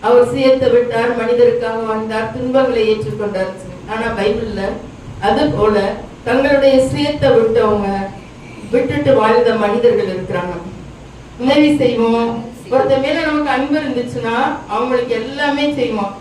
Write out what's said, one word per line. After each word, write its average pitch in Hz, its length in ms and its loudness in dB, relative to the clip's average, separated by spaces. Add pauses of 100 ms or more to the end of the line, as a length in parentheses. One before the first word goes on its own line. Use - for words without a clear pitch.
அவர் 247 240 6
சுயத்தை 262 420 4
விட்டார், 233 380 2 (100)
மனிதருக்காக 233 580 2 (100)
வாழ்ந்தார், 220 460 -4
துன்பங்களை 247 560 0
ஏற்றுக்கொண்டார். 208 640 -4 (380)
ஆனா 220 160 -4 (120)
பைபிள்ல 214 420 -2 (680)
அது 277 160 2 (120)
போல 208 200 2 (520)
தங்களுடைய 269 480 4 (140)
சுயத்தை 285 480 0
விட்டவங்க, 214 500 2 (840)
விட்டுட்டு 269 380 0 (100)
வாழ்ந்த 233 280 4 (140)
மனிதர்கள் 208 500 2
இருக்கிறாங்க. 180 420 -6 (880)
உதவி 294 260 4 (120)
செய்வோம். 233 500 2 (420)
ஒருத்த 269 300 4
மேல 302 140 0 (100)
நமக்கு 294 280 0
அன்பு 285 260 0
இருந்துச்சுன்னா 240 540 -4 (380)
அவங்களுக்கு 240 480 -2
எல்லாமே 285 440 -2 (140)
செய்வோம். 208 420 -2